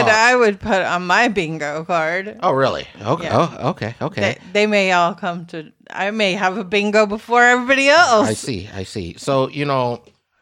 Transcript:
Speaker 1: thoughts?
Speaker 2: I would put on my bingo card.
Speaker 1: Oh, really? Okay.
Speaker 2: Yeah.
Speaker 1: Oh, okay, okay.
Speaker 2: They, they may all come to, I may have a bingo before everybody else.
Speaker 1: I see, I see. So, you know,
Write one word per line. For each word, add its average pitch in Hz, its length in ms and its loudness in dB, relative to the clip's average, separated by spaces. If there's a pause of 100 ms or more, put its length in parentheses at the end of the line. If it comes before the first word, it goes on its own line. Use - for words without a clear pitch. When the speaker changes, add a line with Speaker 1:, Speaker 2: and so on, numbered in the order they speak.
Speaker 1:
thoughts? 226 80 4
Speaker 2:
I 233 220 4
would 214 260 2
put 202 200 0
on 175 260 -2
my 208 200 4
bingo 160 560 -4
card. 175 580 -4
Speaker 1:
Oh, 180 100 2
really? 120 360 0 (140)
Okay. 156 240 -2
Speaker 2:
Yeah. 131 340 0
Speaker 1:
Oh, 127 120 -2
okay, 117 300 -8
okay. 160 200 -6
Speaker 2:
They, 185 300 -4 (100)
they 214 60 2
may 196 260 0
all 175 200 2
come 175 340 -8
to, 156 240 -14 (180)
I 196 220 -4
may 214 220 0
have 190 240 -2
a 208 60 -6
bingo 208 420 2
before 226 380 0
everybody 254 460 2
else. 262 400 6
Speaker 1:
I - 40 0
see, 104 400 -8
I 98 100 -8
see. 87 340 -10
So, 135 320 0
you 143 160 -6
know, 123 380 -2 (380)